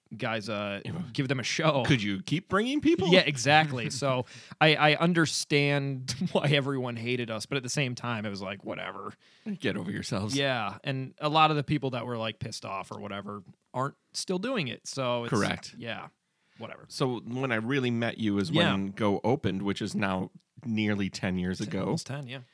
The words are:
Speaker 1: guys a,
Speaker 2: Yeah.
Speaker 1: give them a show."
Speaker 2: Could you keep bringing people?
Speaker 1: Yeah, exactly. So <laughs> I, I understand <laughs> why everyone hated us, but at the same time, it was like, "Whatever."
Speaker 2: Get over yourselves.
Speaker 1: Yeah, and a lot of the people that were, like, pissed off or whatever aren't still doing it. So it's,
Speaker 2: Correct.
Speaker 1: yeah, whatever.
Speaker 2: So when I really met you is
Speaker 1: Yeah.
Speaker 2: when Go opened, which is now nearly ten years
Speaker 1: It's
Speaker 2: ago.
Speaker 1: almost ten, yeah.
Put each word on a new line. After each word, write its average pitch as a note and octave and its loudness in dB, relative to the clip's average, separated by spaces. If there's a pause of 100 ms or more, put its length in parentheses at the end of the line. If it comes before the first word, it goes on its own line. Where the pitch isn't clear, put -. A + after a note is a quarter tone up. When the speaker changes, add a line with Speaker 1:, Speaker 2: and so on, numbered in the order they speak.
(180)
Speaker 1:
guys A2 -4
a, G2+ -4
Speaker 2:
Yeah. A#2 -8 (220)
Speaker 1:
give C#3 0
them C3 0
a A2+ -4
show." D3+ 2
Speaker 2:
Could B2+ 6
you G2 -2
keep D#3+ -4
bringing B3 2
people? D#4+ 4
Speaker 1:
Yeah, F3+ 8
exactly. C#3 4
So B2+ 0 (180)
<laughs> - -8
I, D#3 6
I D3+ 6
understand C#3+ 2 (100)
<laughs> F3 -2
why F3 2
everyone C3 0
hated A#2+ -2
us, G#2+ -6
but C#3+ -4
at B2 -4
the B2 -8
same B2+ -2
time, A#2 -4
it G#2 -4
was G2 -8
like, G2 -8
"Whatever." G2 -8 (460)
Speaker 2:
Get G2 -2
over F2 -6
yourselves. G#2 -4
Speaker 1:
Yeah, B2 0
and C3+ -6
a D3+ -2
lot D#3 6
of D3+ 2
the C#3+ 0
people C3+ -2
that A#2 -6
were, A#2+ -6
like, A2 -6
pissed A2+ -10
off G2 -6
or G#2+ -10
whatever G2+ -8 (300)
aren't C3 -2 (180)
still - -4
doing G#3+ -2
it. - -8
So B2 -2
it's, A#2 -2
Speaker 2:
Correct. G2 0
Speaker 1:
yeah, G#2 -8 (500)
whatever. - -14
Speaker 2:
So B2+ -2
when B2 -4
I A2 4
really B2 0
met A#2 0
you G2+ 2
is G2+ 2
Speaker 1:
Yeah. D#3+ 4
Speaker 2:
when G2 0
Go G2+ 0
opened, G2+ 0
which G2+ -2
is G2+ -4
now F#2+ 0 (340)
nearly G#2 2
ten F#2 -2
years F2+ -2
Speaker 1:
It's - -4
Speaker 2:
ago. F#2+ -2
Speaker 1:
almost D3+ -2
ten, C3+ -8
yeah. C3 -10 (140)